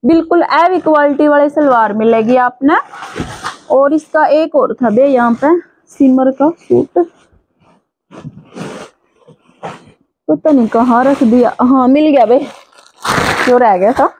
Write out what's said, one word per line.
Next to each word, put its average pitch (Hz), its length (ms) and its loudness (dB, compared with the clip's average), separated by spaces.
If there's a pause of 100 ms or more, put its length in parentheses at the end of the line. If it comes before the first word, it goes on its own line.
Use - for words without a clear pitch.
बिल्कुल 330 400 0
heavy 339 360 0
quality 294 480 0
वाली 285 220 2
सलवार 254 440 0
मिलेगी 226 440 0
आपने। 254 380 0 (920)
और 262 240 2
इसका 208 340 -2
एक 311 280 -2
और 254 180 0
था 233 160 -2
बे 247 160 2
यहाँ 240 280 0
पे 294 200 0 (360)
सिमर 262 420 2
का 277 260 0
सूट, 285 480 -2 (3250)
पता 311 220 -2
नहीं 247 180 2
कहाँ 240 360 0
रख 277 200 0
दिया, 240 360 2
हाँ 254 280 2
मिल 294 180 2
गया 277 200 4
बे, 240 120 2 (1080)
जो 247 120 2
रह 220 180 2
गया 196 160 0
था। 277 280 -2